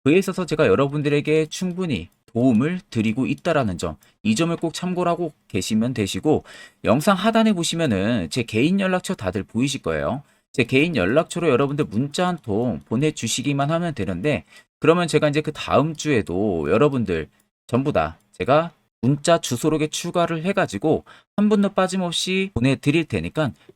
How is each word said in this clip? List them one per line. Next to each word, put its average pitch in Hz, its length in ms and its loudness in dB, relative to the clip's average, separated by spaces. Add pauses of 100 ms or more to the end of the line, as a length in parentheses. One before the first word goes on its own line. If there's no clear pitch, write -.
그에 156 160 4
있어서 185 280 -2
제가 151 200 2
여러분들에게 143 800 2
충분히 170 600 -4 (240)
도움을 131 480 2 (100)
드리고 110 360 -2
있다라는 135 520 -2
점, 82 180 -6 (280)
이 110 100 2
점을 165 220 0
꼭 165 180 -4
참고를 180 340 -2
하고 170 240 -2 (140)
계시면 110 480 -2
되시고, 104 480 0 (400)
영상 151 340 2
하단에 220 360 2
보시면은 120 760 0
제 127 140 -4
개인 156 380 0
연락처 185 340 -2
다들 92 300 -4
보이실 131 380 -2
거예요. 82 420 -2 (280)
제 127 120 0
개인 147 320 2
연락처로 135 520 0
여러분들 143 360 2
문자 143 420 -2
한 180 120 -2
통 107 480 -4
보내주시기만 139 840 -2
하면 165 240 -2
되는데, 98 500 -4 (400)
그러면 170 240 4
제가 151 200 2
이제 147 120 0
그 156 120 -6
다음 139 440 0
주에도 98 720 -2
여러분들 104 600 0 (380)
전부 135 260 0
다 78 260 -2 (140)
제가 151 400 0 (280)
문자 147 380 2
주소록에 151 480 -2
추가를 165 580 -4
해가지고 175 600 0 (320)
한 208 120 2
분도 202 220 2
빠짐없이 185 840 -2
보내드릴 143 540 0
테니까 104 460 -4 (240)